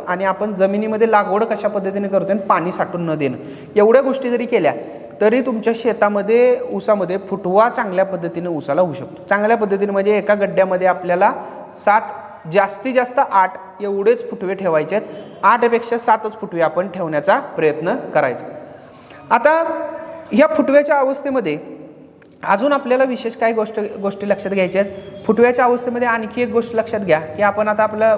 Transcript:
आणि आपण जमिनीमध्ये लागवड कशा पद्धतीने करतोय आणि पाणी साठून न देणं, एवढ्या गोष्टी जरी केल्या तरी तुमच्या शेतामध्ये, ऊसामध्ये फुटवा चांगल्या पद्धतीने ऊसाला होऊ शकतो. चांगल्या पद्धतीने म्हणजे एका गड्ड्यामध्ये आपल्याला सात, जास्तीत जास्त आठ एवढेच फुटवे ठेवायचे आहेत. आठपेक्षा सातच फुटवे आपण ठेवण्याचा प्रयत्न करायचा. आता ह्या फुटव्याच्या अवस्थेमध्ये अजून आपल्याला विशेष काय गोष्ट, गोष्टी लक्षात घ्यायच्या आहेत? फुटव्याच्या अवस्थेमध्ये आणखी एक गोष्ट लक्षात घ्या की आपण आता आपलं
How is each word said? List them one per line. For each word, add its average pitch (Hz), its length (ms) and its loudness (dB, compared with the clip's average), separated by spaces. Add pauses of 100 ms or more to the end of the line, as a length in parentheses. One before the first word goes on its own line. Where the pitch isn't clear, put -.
आणि 180 180 -2
आपण 196 280 -2
जमिनीमध्ये 214 580 0
लागवड 202 320 2
कशा 220 240 -2
पद्धतीने 196 400 -2
करतोय 190 220 0
आणि 208 100 0
पाणी 180 320 0
साठून 170 380 -4
न 156 60 0
देणं, 135 220 -2 (380)
एवढ्या 226 260 6
गोष्टी 254 280 -2
जरी 240 160 -2
केल्या 170 280 2 (480)
तरी 220 200 4
तुमच्या 226 340 -2
शेतामध्ये, 220 840 2 (120)
ऊसामध्ये 190 460 0 (120)
फुटवा 196 400 2
चांगल्या 190 360 -2
पद्धतीने 170 420 -6
ऊसाला 156 340 -2
होऊ 170 120 0
शकतो. - 360 -14
चांगल्या 214 280 2
पद्धतीने 202 340 -2
म्हणजे 196 260 2
एका 202 160 2
गड्ड्यामध्ये 185 540 0
आपल्याला 180 440 2 (460)
सात, 208 240 2 (520)
जास्तीत 196 400 0
जास्त 247 260 0
आठ 190 320 2 (300)
एवढेच 202 480 0
फुटवे 190 240 -6
ठेवायचे 170 420 0
आहेत. 214 120 -2 (360)
आठपेक्षा 233 540 2
सातच 220 440 -2
फुटवे 180 200 -4
आपण 170 260 0
ठेवण्याचा 170 520 0
प्रयत्न 160 560 -2
करायचा. 139 500 -2 (840)
आता 302 320 4 (680)
ह्या 269 160 6
फुटव्याच्या 294 500 4
अवस्थेमध्ये 262 840 -2 (600)
अजून 208 300 2
आपल्याला 262 300 2
विशेष 226 320 -4
काय 226 160 0
गोष्ट, 220 280 -2 (220)
गोष्टी 202 280 -4
लक्षात 190 220 -2
घ्यायच्या 185 300 0
आहेत? - 440 -8
फुटव्याच्या 240 400 4
अवस्थेमध्ये 240 420 0
आणखी 226 340 -2
एक 240 80 0
गोष्ट 226 260 -2
लक्षात 220 240 -2
घ्या 165 200 2
की - 220 -6
आपण 208 260 2
आता 214 160 2
आपलं 214 340 2